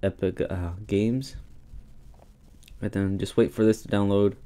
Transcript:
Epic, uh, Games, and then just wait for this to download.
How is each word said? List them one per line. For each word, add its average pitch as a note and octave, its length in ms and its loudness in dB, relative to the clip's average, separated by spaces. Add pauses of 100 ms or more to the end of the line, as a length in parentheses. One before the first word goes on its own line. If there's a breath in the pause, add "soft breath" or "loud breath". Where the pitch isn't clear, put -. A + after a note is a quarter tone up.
Epic, F#2+ 380 -2
uh, F2 300 -4 (160)
Games, A#2 500 0 (1400)
and G#2 120 -4
then G2 260 0
just - 180 -2
wait A#2 160 4
for A2 100 0
this A2 200 4
to - 60 -14
download. G2+ 580 2